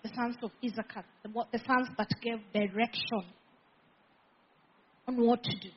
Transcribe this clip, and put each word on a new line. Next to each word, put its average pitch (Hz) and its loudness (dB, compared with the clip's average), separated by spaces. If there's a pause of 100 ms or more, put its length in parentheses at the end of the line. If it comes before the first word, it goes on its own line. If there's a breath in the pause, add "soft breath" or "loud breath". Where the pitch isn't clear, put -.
The 220 -8
sons 240 -2
of 220 -6 (140)
Issachar, 214 -6 (180)
the, 208 -12 (240)
the 233 -2
sons 254 2 (100)
that 208 0 (140)
gave 233 -2 (160)
direction 208 0 (1800)
on 247 0
what 240 6
to - -2
do. 190 -16